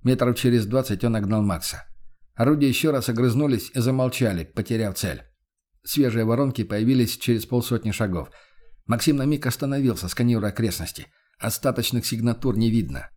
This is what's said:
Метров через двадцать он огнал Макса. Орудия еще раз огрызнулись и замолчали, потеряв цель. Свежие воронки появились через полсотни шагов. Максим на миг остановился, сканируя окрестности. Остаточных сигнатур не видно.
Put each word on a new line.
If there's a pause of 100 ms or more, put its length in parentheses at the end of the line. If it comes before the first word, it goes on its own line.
Метров
через
двадцать
он
огнал
Макса. (500)
Орудия
еще
раз
огрызнулись
и
замолчали,
потеряв
цель. (640)
Свежие
воронки
появились
через
полсотни
шагов. (560)
Максим
на
миг
остановился,
сканируя
окрестности. (320)
Остаточных
сигнатур
не
видно.